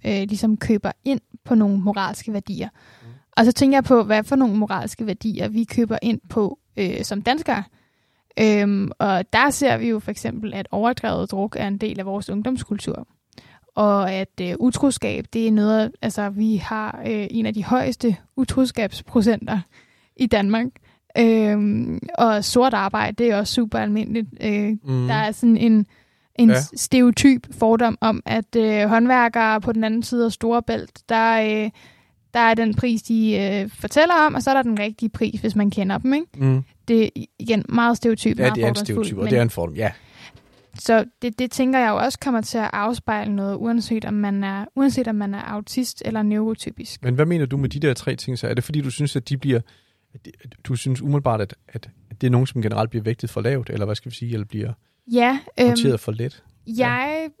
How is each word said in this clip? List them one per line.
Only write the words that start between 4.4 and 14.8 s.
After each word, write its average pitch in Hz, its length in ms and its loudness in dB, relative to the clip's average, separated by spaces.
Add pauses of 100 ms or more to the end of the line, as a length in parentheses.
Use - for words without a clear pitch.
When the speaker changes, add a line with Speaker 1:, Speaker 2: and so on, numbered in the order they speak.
Speaker 1:
moralske 208 500 -4
værdier, 214 420 -4
vi 220 160 -2
køber 233 380 0
ind 226 260 0
på, - 300 -2 (180)
øh, 196 280 -2
som 208 180 -6
danskere. 262 420 -2 (760)
Øhm, 196 580 2
og 185 340 0
der 254 180 4
ser 185 260 0
vi 233 120 -2
jo 220 100 0
for 208 120 -8
eksempel, 214 440 -8
at 196 160 -10
overdrevet 202 600 -2
druk 202 280 -6
er 208 100 -4
en 202 100 -4
del 214 220 -6
af 190 60 -10
vores 196 240 -6
ungdomskultur. 214 760 -6 (680)
Og 202 380 2
at, 190 300 -6
øh, 175 160 -4
utroskab, 247 760 0